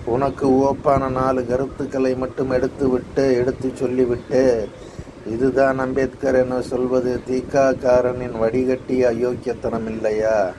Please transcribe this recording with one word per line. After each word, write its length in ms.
உனக்கு 440
ஓப்பான 600
நாலு 360
கருத்துக்களை 680
மட்டும் 360
எடுத்துவிட்டு, 840
எடுத்து 400
சொல்லிவிட்டு, 920
"இதுதான் 520
அம்பேத்கர்" 560
என 260
சொல்வது 680
தீக்காக்காரனின் 1120
வடிகட்டிய 640
அயோக்கியத்தனம் 840
இல்லையா? 720